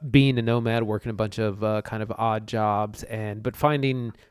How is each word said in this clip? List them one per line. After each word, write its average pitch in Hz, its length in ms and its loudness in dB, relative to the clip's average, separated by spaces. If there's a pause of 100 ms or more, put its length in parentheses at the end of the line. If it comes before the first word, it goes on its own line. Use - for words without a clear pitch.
being 135 280 6
a 117 40 4
nomad, 117 420 2
working 107 260 -2
a 110 40 -4
bunch 104 240 -2
of, 104 280 -2
uh, 107 160 0
kind 110 200 -6
of 107 160 -6
odd 110 300 0
jobs, 107 560 0
and, 107 400 -6
but 117 140 -4
finding 135 560 0 (180)